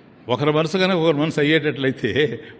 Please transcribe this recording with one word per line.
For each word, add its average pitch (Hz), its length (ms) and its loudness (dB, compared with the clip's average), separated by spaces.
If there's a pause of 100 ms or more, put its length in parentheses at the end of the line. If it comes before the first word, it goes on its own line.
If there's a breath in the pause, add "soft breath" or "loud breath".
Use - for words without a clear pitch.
(300 soft breath)
ఒకరి 139 220 0
మనసు 156 260 0
కనుక 185 200 2
ఒకరి 160 200 2
మనసు 156 220 -2
అయ్యేటట్లయితే 135 1000 0 (200 loud breath)